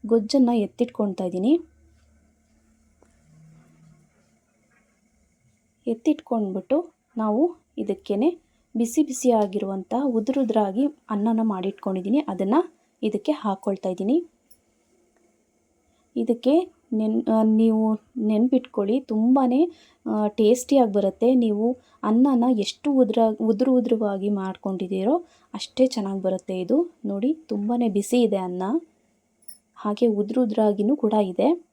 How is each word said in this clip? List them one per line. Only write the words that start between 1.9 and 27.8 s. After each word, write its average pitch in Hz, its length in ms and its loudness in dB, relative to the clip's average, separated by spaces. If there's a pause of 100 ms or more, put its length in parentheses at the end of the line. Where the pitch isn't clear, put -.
ಎತ್ತಿಟ್ಕೊಂಡ್ಬಿಟ್ಟು 233 1040 -2 (240)
ನಾವು 226 380 0 (220)
ಇದಕ್ಕೇನೆ 208 600 -2 (400)
ಬಿಸಿ 233 260 0
ಬಿಸಿಯಾಗಿರುವಂಥ 202 880 0 (100)
ಉದುರುದ್ರಾಗಿ 226 840 0
ಅನ್ನನ 220 560 -2
ಮಾಡಿಟ್ಕೊಂಡಿದ್ದೀನಿ, 196 760 -2
ಅದನ್ನು 214 640 -2 (200)
ಇದಕ್ಕೆ 208 280 -2
ಹಾಕ್ಕೊಳ್ತಾ 196 580 -4
ಇದ್ದೀನಿ. 214 340 -2 (1900)
ಇದಕ್ಕೆ 247 560 0 (220)
ನೆನ್-, 220 380 -2
ಆ, 220 120 2
ನೀವು 220 560 2 (180)
ನೆನ್ಪಿಟ್ಕೊಳ್ಳಿ, 220 840 0
ತುಂಬಾನೇ, 254 720 2 (360)
ಆ, 214 200 -2
ಟೇಸ್ಟಿಯಾಗಿ 233 640 2
ಬರುತ್ತೆ. 202 440 2
ನೀವು 226 420 0 (260)
ಅನ್ನನ 240 480 4
ಎಷ್ಟು 233 420 -2
ಉದ್ರ-, 226 460 2
ಉದುರು 226 340 2
ಉದುರುವಾಗಿ 214 560 0
ಮಾಡ್ಕೊಂಡಿದ್ದೀರೋ 190 880 -4 (360)
ಅಷ್ಟೇ 254 340 0
ಚೆನ್ನಾಗಿ 196 340 -6
ಬರುತ್ತೆ 185 400 -4
ಇದು. 277 440 -2
ನೋಡಿ, 202 280 -2
ತುಂಬಾನೇ 233 560 -4